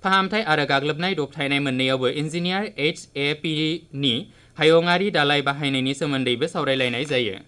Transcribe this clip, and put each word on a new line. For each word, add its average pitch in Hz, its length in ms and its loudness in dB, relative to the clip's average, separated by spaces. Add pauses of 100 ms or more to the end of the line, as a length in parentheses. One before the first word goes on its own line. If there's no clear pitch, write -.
फाहामथाय 190 400 2 (100)
आरो 151 140 2
गाग्लोबनाय 151 480 0
दबथायनाय 143 460 -2
मोननैयावबो 131 480 0 (120)
इन्जिनियार 175 440 -2 (140)
एइच 156 200 0 (180)
ए 143 120 -2 (140)
पि 160 120 -2 (400)
नि 139 180 0 (460)
हायुङारि 175 540 4
दालाय 147 300 2
बाहायनायनि 139 520 -2
सोमोन्दैबो 135 540 -2
सावरायलायनाय 135 580 0
जायो। 123 300 -2 (120)